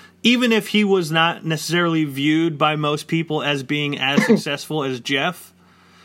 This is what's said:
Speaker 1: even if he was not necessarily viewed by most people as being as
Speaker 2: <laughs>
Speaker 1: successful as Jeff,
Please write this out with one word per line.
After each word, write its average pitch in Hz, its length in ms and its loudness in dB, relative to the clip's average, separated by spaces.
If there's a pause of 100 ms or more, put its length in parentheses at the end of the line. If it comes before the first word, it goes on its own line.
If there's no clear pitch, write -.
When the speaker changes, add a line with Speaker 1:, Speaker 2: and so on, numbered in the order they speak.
(240)
Speaker 1:
even 240 280 4
if 220 180 0
he 208 140 4
was 190 280 2
not 165 340 0
necessarily 160 600 0
viewed 151 520 0
by 151 180 2
most 147 320 -2
people 160 360 -2
as 139 200 -2
being 147 360 -2
as 139 260 2
Speaker 2:
<laughs> - 0 -
Speaker 1:
successful 156 580 0
as 131 160 -4
Jeff, 139 540 -4 (520)